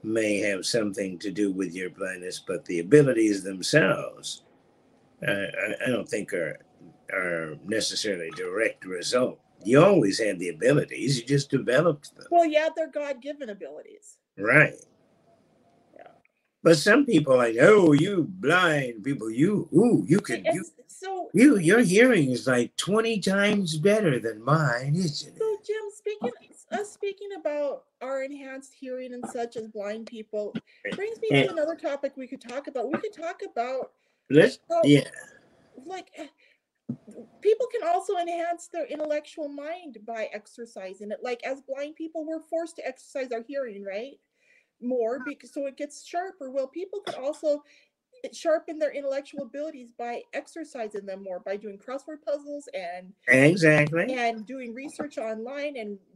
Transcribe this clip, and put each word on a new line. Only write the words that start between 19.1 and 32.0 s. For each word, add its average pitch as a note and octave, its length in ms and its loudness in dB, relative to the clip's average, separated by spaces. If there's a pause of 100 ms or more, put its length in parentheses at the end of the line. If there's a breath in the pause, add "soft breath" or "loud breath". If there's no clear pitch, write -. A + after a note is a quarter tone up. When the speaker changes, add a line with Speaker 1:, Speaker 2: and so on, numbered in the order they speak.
Speaker 1:
you, D#3+ 440 2
ooh, F#3+ 320 6
you E3+ 140 4
can, - 260 -4
Speaker 2:
And D#4+ 100 2
Speaker 1:
you, E4 60 -4
Speaker 2:
s-, - 100 -14 (160)
so F#4+ 460 -10
Speaker 1:
you, A#3 240 8
your F#3 220 6
hearing G3+ 520 6
is, A#2+ 140 -4
like, B2 300 2
twenty A3 460 -2
times G3 560 0
better F#3 420 4
than A2 240 -6
mine, C#3 520 2
isn't F3+ 420 -4
it?" - 20 -4
Speaker 2:
So, A4 260 -2
Jim, G#4+ 200 -6 (100)
speaking, G#4+ 360 -6 (400)
us G4+ 200 -6
speaking G4+ 380 -10 (100)
about D4 440 -4 (180)
our C4 220 -6
enhanced C4+ 500 -14
hearing B3+ 400 -12
and B3 120 -12
such A#3 300 -8
as A3+ 120 -10
blind G#3+ 400 -10
people G#3+ 500 -8 (380 soft breath)
brings G#4+ 260 -8
me A4 80 -4
to G#4+ 60 4
Speaker 1:
And G4+ 160 4
Speaker 2:
another D#4+ 240 -4
topic C#4+ 420 -6